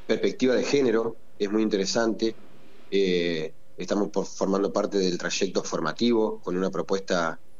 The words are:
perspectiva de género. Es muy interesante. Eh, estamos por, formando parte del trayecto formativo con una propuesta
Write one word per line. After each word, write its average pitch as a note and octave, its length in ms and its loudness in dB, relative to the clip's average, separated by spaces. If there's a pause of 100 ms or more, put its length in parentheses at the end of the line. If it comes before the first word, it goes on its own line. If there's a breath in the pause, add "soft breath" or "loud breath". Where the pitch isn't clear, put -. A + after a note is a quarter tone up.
perspectiva A2+ 480 2
de G#2+ 80 2
género. A#2 540 2 (220)
Es G2+ 120 0
muy G#2+ 120 2
interesante. A2 720 2 (560)
Eh, E2+ 640 2 (240)
estamos G2 340 0
por, F#2+ 160 0
formando G2 460 0
parte G2 260 0
del F2+ 200 2
trayecto F2+ 460 -2
formativo G#2+ 760 0
con F2 160 -4
una F#2+ 140 0
propuesta E2+ 680 -2 (200)